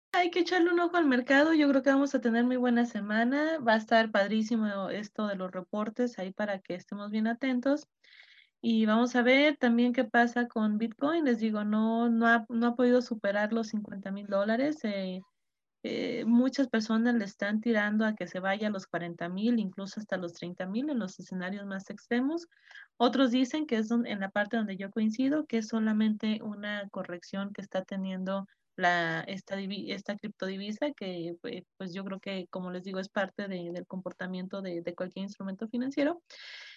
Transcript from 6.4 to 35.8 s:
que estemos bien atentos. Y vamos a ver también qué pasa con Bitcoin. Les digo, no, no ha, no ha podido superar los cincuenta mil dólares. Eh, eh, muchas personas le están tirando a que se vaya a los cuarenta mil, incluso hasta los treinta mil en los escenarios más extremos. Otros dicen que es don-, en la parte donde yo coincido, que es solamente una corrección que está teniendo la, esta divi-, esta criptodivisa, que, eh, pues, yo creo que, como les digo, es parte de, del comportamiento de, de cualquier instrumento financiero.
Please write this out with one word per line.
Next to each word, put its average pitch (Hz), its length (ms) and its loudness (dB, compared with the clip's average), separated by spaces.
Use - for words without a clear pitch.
que - 140 -10
estemos 202 380 -10
bien 220 160 0
atentos. 262 600 0
Y 220 280 4
vamos 240 280 4
a 247 60 4
ver 277 360 6
también 240 360 4
qué 262 120 0
pasa 240 420 2
con 214 320 0
Bitcoin. 285 460 0
Les 240 140 2
digo, 214 240 0
no, 220 460 2
no 233 160 4
ha, 233 240 4
no 240 180 2
ha 240 80 0
podido 247 280 6
superar 214 500 -2
los 226 140 0
cincuenta 196 440 -6
mil 202 140 -8
dólares. 220 580 0
Eh, 190 380 -4
eh, - 420 -4
muchas 247 420 4
personas 226 460 2
le 220 120 0
están 208 360 -4
tirando 214 420 2
a 214 120 0
que 180 120 -6
se 185 120 -6
vaya 196 300 0
a - 20 -2
los 190 160 -6
cuarenta 170 420 -6
mil, 220 300 2
incluso 196 400 -6
hasta 208 180 -4
los 175 160 -6
treinta 175 320 -10
mil 226 240 -4
en 285 80 -2
los 208 220 -6
escenarios 190 480 -8
más 190 240 -8
extremos. 269 560 -2
Otros 240 320 4
dicen 262 380 0
que 240 80 -2
es 220 140 0
don-, 233 180 0
en 202 140 -4
la 196 80 -4
parte 202 280 0
donde 202 200 -2
yo 196 120 -8
coincido, 262 560 0
que 233 140 0
es 220 80 -4
solamente 220 720 2
una 208 480 -8
corrección 196 640 -8
que 202 80 -12
está 190 220 -4
teniendo 190 640 -4
la, 170 460 2
esta 190 340 -8
divi-, 196 360 -6
esta 202 260 -8
criptodivisa, 202 800 -6
que, 175 480 -8
eh, 180 200 -8
pues, 185 160 -10
yo 196 100 -8
creo 190 160 -8
que, 190 300 -8
como 180 220 -8
les 180 120 -8
digo, 190 160 -8
es 208 100 -8
parte 202 380 -4
de, 175 240 -6
del 175 140 -8
comportamiento 185 760 -8
de, 175 200 -6
de 175 140 -8
cualquier 185 280 -8
instrumento 196 440 -8
financiero. 277 540 -2